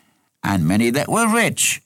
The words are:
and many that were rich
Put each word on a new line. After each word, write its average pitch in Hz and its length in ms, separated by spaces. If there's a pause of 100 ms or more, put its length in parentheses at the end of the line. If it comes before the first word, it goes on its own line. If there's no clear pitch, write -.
(440)
and 95 240
many 107 220
that - 200
were 220 220
rich 208 540